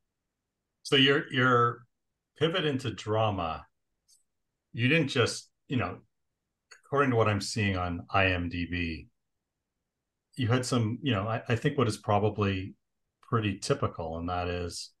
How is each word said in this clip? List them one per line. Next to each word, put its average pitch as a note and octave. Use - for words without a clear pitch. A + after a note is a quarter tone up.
So -
your, C#3
your B2
pivot E3
into B2+
drama, F#2+
you A#2+
didn't D3+
just, -
you C#3
know, F2
according C#3
to A#2
what G#2+
I'm G2+
seeing G2+
on F2
I F#2+
M F2
D F2
B, E2
you A#2+
had B2
some, A#2
you C#3
know, G2+
I, A2+
I A#2+
think C#3+
what A#2
is G2+
probably G2+
pretty G#2+
typical, E2
and E2+
that F2+
is F2